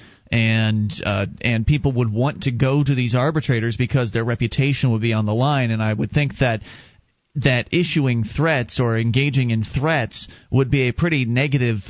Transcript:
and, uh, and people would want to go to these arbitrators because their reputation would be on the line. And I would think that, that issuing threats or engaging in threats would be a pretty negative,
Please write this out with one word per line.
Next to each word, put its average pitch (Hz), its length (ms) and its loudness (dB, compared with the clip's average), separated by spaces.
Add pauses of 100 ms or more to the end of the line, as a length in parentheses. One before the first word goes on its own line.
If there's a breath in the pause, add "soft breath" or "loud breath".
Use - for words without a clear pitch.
(320 loud breath)
and, 110 580 2 (160)
uh, 101 200 0 (160)
and 113 260 0
people 147 240 2
would 120 220 0
want 127 300 -2
to 135 80 -2
go 135 300 2
to 139 140 0
these 123 180 0
arbitrators 123 600 0
because 123 380 0
their 113 100 0
reputation 120 680 0
would 110 100 0
be 117 100 0
on 110 140 0
the 107 80 0
line. 127 380 2
And 110 120 0
I 107 80 0
would 110 200 -4
think 147 280 0
that, 117 220 0 (760 loud breath)
that 123 380 0
issuing 139 500 0
threats 135 560 -2
or 113 180 2
engaging 123 540 0
in 110 140 0
threats 139 640 -2 (200 loud breath)
would 127 220 2
be 135 160 2
a 120 60 0
pretty 156 320 0
negative, 123 540 0 (100)